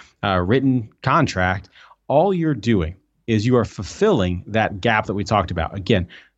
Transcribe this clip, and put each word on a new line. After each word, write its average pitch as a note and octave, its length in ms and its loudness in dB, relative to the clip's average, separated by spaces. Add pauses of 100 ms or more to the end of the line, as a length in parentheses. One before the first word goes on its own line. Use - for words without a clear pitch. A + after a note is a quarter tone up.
(240)
uh, G2 140 0
written B2+ 500 0 (140)
contract, F#2+ 640 0 (400)
all E3 240 2
you're D#3+ 220 0
doing G2 420 0 (300)
is G#2+ 180 2
you B2 140 4
are - 80 2
fulfilling F#2+ 800 -2
that G#2 340 -2
gap A2 240 2
that G#2+ 80 -6
we G2+ 100 -4
talked G2+ 280 0
about. E2+ 260 -4
Again, F#2+ 320 0 (300)